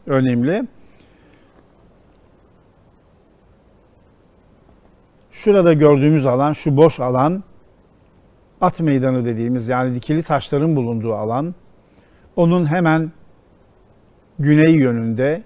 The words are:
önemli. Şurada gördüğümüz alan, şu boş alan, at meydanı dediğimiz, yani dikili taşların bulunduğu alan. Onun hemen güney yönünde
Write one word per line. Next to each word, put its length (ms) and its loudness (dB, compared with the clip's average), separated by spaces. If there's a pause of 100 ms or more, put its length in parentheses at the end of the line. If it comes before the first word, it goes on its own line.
önemli. 600 -2 (4000)
Şurada 420 4
gördüğümüz 520 4
alan, 280 0
şu 240 -4
boş 220 4
alan, 440 -2 (1160)
at 180 -2
meydanı 460 0
dediğimiz, 420 -4
yani 280 -4
dikili 280 -4
taşların 520 -2
bulunduğu 380 -4
alan. 420 -6 (800)
Onun 300 0
hemen 460 0 (1300)
güney 360 4
yönünde 720 -2